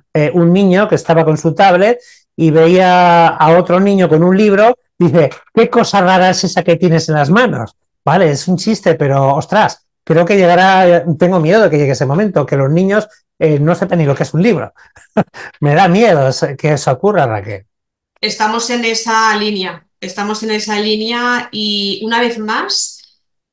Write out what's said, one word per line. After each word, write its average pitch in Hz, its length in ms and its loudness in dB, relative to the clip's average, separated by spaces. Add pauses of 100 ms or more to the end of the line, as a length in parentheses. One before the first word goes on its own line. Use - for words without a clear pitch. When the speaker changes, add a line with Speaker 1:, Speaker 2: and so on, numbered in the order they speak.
(140)
Speaker 1:
eh, 151 200 0
un 175 200 2
niño 196 340 2
que - 80 0
estaba 160 300 0
con 156 120 0
su 160 160 -2
tablet 196 460 2 (360)
y 160 160 0
veía 175 760 4
a 160 300 2
otro 180 220 0
niño 196 280 2
con 156 160 2
un 185 140 2
libro, 214 400 2 (200)
dice, 156 320 2 (240)
"¿Qué 226 160 2
cosa 208 320 0
rara 185 280 2
es 185 160 -2
esa 175 180 -4
que 170 140 2
tienes 160 320 0
en 156 60 -2
las 143 140 0
manos?". 170 460 -2 (300)
Vale, 165 260 2
es 139 160 -6
un 180 100 0
chiste, - 380 -2
pero, 139 400 0
ostras, - 500 -2 (200)
creo 165 200 2
que 202 120 0
llegará, 180 640 4 (160)
tengo 180 220 2
miedo 196 220 2
de 175 60 2
que 151 80 0
llegue 139 140 0
ese 135 140 -2
momento, 170 400 -2
que - 100 -4
los 139 160 0
niños, 196 380 -2 (280)
eh, 151 220 0
no 160 160 0
sepan 180 240 -4
ni 156 60 2
lo 139 100 0
que - 80 -6
es - 100 -8
un 156 100 0
libro. 165 280 0 (240)
<laughs> - 640 -8
Me 143 160 0
da 185 140 4
miedo 175 400 2
es-, 143 280 -4
que 151 160 -2
eso 139 180 -4
ocurra, 175 360 0
Raquel. 101 380 -8 (560)
Speaker 2:
Estamos 220 480 -6
en 240 160 -4
esa 220 500 -2
línea, 196 500 -6 (140)
estamos 208 440 -8
en 220 80 -6
esa 214 280 -6
línea 233 720 -4
y 208 540 -6
una 226 160 -2
vez 233 180 -4
más, - 800 -8 (340)